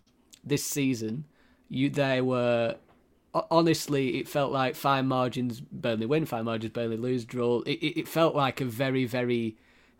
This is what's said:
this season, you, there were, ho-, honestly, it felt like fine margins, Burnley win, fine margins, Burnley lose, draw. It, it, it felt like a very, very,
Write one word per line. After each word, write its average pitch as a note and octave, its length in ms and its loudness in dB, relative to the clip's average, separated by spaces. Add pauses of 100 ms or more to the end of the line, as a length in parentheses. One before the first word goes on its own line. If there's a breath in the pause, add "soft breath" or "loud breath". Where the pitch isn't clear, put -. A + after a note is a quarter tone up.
(440)
this C#3+ 180 0
season, C3 600 -2 (460 soft breath)
you, C3+ 180 0
there C3+ 340 0
were, A#2+ 540 2 (560)
ho-, E3+ 180 -2
honestly, D3 680 2
it - 100 -6
felt C#3 240 0
like C3 220 0
fine C3+ 320 2
margins, B2+ 540 0
Burnley A#2 440 -2
win, D3 220 0
fine A2+ 180 -4
margins, A2+ 300 -4
Burnley A2+ 240 -2
lose, B2 260 -2
draw. A#2+ 380 0
It, - 160 -4
it, D#3 220 -2
it - 80 -8
felt D#3+ 260 2
like C3+ 260 0
a C3 60 0
very, C3 400 0
very, A#2+ 500 0 (440 soft breath)